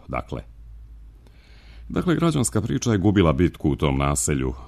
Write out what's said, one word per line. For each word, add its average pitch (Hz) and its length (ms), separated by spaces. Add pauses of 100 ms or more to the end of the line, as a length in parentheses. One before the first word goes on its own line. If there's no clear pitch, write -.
dakle." 62 340 (1500)
Dakle, 175 260
građanska 156 460
priča 113 320
je 101 60
gubila 90 340
bitku 78 380
u 67 60
tom 69 220
naselju, 69 560 (140)